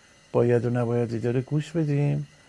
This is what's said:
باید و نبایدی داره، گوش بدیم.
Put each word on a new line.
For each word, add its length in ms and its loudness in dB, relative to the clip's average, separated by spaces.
باید 320 4
و 60 0
نبایدی 480 0
داره، 220 0
گوش 320 -4
بدیم. 540 0